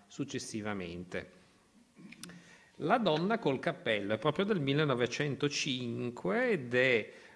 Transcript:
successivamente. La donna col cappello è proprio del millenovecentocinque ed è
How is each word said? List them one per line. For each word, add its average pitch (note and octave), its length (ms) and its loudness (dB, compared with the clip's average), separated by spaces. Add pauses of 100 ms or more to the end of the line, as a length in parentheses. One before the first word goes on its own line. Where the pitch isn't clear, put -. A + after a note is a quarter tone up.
(140)
successivamente. G2+ 1300 -6 (1400)
La G3 220 2
donna F#3 400 2
col C3+ 180 2
cappello G#2+ 560 0
è A2 60 0
proprio D3+ 260 2
del G3+ 140 2
millenovecentocinque C#3 1900 0
ed B2+ 240 -2
è B2 360 4 (240)